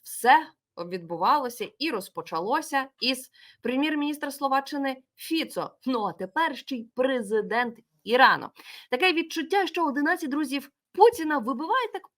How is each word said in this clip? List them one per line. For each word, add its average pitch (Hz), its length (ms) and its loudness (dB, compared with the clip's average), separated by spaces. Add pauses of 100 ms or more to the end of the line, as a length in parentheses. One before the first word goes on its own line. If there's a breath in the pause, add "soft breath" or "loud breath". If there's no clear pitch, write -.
все 294 460 4 (300)
відбувалося 185 880 -2 (120)
і 311 120 -2
розпочалося 220 960 -4 (140)
із 254 300 -4 (300 loud breath)
прем'єр-міністра 294 720 -2
Словаччини 269 680 -2 (180)
Фіцо, 277 560 -4 (140)
ну 247 180 -2
а 180 100 -4
тепер 269 440 -2
ще - 180 -10
й 226 200 -12
президент 233 840 0 (240)
Ірану. 208 460 6 (420 loud breath)
Таке 302 220 4
відчуття, 330 540 0
що 339 180 0
одинадцять 294 440 0
друзів 277 400 -2 (240)
Путіна 320 440 4
вибиває 320 560 0
так 392 100 -8 (140)